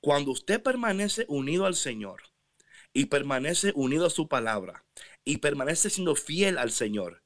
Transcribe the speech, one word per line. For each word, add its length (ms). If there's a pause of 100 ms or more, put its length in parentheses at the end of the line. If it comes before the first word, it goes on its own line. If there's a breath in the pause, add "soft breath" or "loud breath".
cuando 300
usted 320
permanece 640
unido 380
al 80
Señor 480 (680 loud breath)
y 140
permanece 680
unido 320
a 40
su 180
palabra 560 (400 loud breath)
y 140
permanece 520
siendo 260
fiel 420
al 120
Señor 560